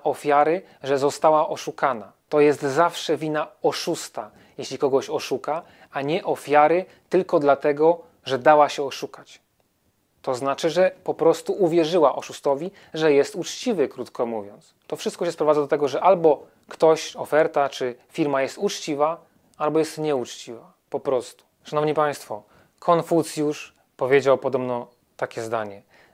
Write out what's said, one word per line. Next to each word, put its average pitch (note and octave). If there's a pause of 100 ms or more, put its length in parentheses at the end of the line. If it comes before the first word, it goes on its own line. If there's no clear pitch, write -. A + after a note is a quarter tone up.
ofiary, D3 (220)
że C3+
została D3+
oszukana. C3+ (180)
To D3+
jest D3
zawsze D#3
wina D3+ (160)
oszusta, C#3 (260)
jeśli C3
kogoś C3+
oszuka, D3 (300)
a C#3
nie D#3
ofiary D3+ (240)
tylko F3+
dlatego, D3 (260)
że C3
dała D3
się D3
oszukać. - (800)
To C3
znaczy, C3+
że F#3 (120)
po D#3
prostu E3
uwierzyła E3
oszustowi, C#3 (220)
że D#3
jest C#3
uczciwy, E3+
krótko B2
mówiąc. G#2+ (140)
To D3+
wszystko -
się E3+
sprowadza D3+
do C#3
tego, C#3+
że C#3
albo E3 (260)
ktoś, -
oferta D3+
czy B2+ (140)
firma C#3+
jest C3
uczciwa, E3 (360)
albo D3+
jest D#3
nieuczciwa. C3 (160)
Po C#3
prostu. - (200)
Szanowni D3+
państwo, C#3 (360)
Konfucjusz D#3 (220)
powiedział C3
podobno B2 (300)
takie B2
zdanie: G#2+ (320)